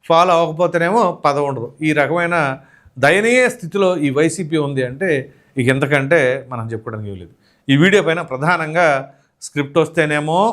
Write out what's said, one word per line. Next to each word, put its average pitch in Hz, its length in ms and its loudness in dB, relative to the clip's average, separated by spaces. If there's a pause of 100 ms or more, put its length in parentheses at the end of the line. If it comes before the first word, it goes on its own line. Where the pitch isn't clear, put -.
ఫాలో 175 320 4
అవ్వకపోతేనేమో 170 640 0 (220)
పదవి 143 240 2
ఉండదు. 120 180 -6 (200)
ఈ - 20 2 (100)
రకమైన 170 360 0 (680)
దయనీయ 214 380 4 (140)
స్థితిలో 185 340 0 (180)
ఈ - 100 2
వైసీపీ 160 480 0
ఉంది 139 240 -4
అంటే 160 200 -4 (500)
ఇక 120 140 0
ఎంతకంటే 139 460 0 (320)
మనం 113 200 -8
చెప్పుకోవడానికి 107 420 -10
ఏం 92 80 -12
లేదు. 85 120 -20 (340)
ఈ 139 160 4
వీడియో 196 240 4
పైన 165 140 -2 (100)
ప్రధానంగా 160 560 0 (580)
స్క్రిప్ట్ 143 380 -4
వస్తేనేమో 156 560 0 (140)